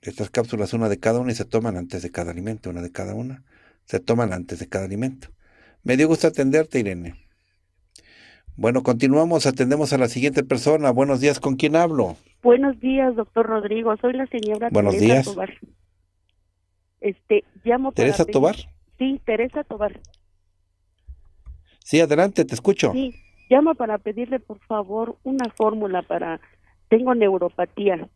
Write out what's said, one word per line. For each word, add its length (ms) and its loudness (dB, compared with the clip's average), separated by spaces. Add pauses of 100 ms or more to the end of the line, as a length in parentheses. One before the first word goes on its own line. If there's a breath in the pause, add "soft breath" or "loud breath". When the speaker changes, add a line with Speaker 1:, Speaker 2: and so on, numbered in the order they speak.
Speaker 1:
estas 280 -10
cápsulas, 440 -2
una 140 0
de 120 -2
cada 200 0
una, 140 -4
y 20 -4
se 100 -8
toman 300 -4
antes 260 -8
de 80 -10
cada 220 -8
alimento, 380 -10
una 120 -8
de 120 -12
cada 200 -8
una, 300 -12 (400 soft breath)
se 160 -4
toman 320 0
antes 280 -8
de 100 -12
cada 160 -4
alimento. 420 -6 (560 soft breath)
Me 140 2
dio 100 4
gusto 200 2
atenderte, 520 2
Irene. 360 -6 (1400 soft breath)
Bueno, 260 0
continuamos, 640 2
atendemos 480 2
a 60 2
la 80 4
siguiente 360 0
persona. 460 2
Buenos 320 2
días, 180 2
¿con 180 -2
quién 180 0
hablo? 420 2 (240)
Speaker 2:
Buenos 380 4
días, 360 0
doctor 300 -2
Rodrigo, 520 -2
soy 160 -2
la 140 -4
señora 440 -4
Speaker 1:
Buenos 220 2
Speaker 2:
Teresa 200 4
Speaker 1:
días. 120 2
Speaker 2:
Tobar. 280 -8 (1500)
Este, 420 0 (200)
llamo 280 0
para 140 2
Speaker 1:
¿Teresa 180 2
Speaker 2:
pedir 100 -2
Speaker 1:
Tobar? 220 2 (420)
Speaker 2:
Sí, 280 -4
Teresa 380 -4
Tobar. 360 -6 (1800)
Speaker 1:
Sí, 160 2
adelante, 460 4
te 100 -6
escucho. 380 0
Speaker 2:
Sí, 200 -4 (340)
llamo 280 4
para 240 -4
pedirle, 400 -6
por 220 -16
favor, 640 -6
una 280 -4
fórmula 500 -2
para... 400 -6 (480 soft breath)
Tengo 240 4
neuropatía 1040 0